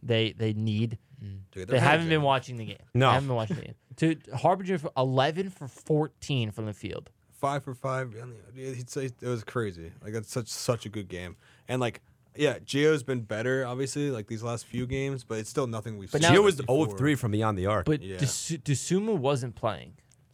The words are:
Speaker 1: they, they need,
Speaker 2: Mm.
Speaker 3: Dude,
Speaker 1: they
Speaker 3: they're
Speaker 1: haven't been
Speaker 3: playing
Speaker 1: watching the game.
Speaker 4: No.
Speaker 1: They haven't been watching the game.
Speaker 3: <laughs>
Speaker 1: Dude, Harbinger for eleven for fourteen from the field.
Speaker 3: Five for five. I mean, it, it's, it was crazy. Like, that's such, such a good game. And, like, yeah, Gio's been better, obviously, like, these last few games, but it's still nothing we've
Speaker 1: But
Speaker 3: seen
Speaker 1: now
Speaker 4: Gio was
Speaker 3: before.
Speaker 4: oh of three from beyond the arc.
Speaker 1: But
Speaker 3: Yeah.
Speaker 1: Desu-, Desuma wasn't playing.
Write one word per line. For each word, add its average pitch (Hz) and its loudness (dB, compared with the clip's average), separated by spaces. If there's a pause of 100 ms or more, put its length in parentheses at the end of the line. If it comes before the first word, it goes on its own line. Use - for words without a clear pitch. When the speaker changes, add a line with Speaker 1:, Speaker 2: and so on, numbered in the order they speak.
Speaker 1:
they, 113 2
they 110 -2
need, 110 0 (220)
Speaker 2:
Mm. 98 -12 (120)
Speaker 3:
Dude, 92 -12
Speaker 1:
they 117 -6
Speaker 3:
they're 127 6
Speaker 1:
haven't 151 6
been 160 2
Speaker 3:
playing 156 4
Speaker 1:
watching 131 2
the 113 -8
game. 101 -10 (180)
Speaker 4:
No. 127 6
Speaker 1:
They 120 8
haven't 135 2
been 123 0
watching 110 -2
the - -8
game. - -14 (100)
Speaker 3:
<laughs> 127 -20
Speaker 1:
Dude, 160 0
Harbinger 180 2
for 147 -8
eleven 135 2
for 147 -14
fourteen 143 -2
from 110 -6
the 107 -6
field. - -10 (220)
Speaker 3:
Five 139 -4
for 131 -10
five. 131 -4
I - -14
mean, 123 -16 (180)
it, 131 -10
it's, 123 -10
it 135 -4 (100)
was 120 -2
crazy. 95 -4 (100)
Like, 107 -10
that's 110 -6
such, 113 -4
such - -2
a - -10
good 101 -6
game. 90 -8 (320)
And, 127 -2
like, 120 -2 (340)
yeah, 131 2
Gio's 147 2
been 127 -2
better, 123 -2
obviously, 135 -2
like, 110 -6
these 110 -6
last 120 -6
few 123 -4
games, 135 -4
but 110 -6
it's 110 -8
still 139 0
nothing 110 -6
we've 98 -12
Speaker 1:
But 147 2
Speaker 3:
seen 170 8
Speaker 1:
now 180 10
Speaker 4:
Gio 208 8
was 196 6
Speaker 3:
before. 131 2
Speaker 4:
oh 104 -2
of 98 -8
three 139 4
from 113 -2
beyond 107 2
the 90 0
arc. 104 2
Speaker 1:
But 151 2
Speaker 3:
Yeah. 92 -8
Speaker 1:
Desu-, 147 -2
Desuma 190 0
wasn't 127 0
playing. 85 -4 (400)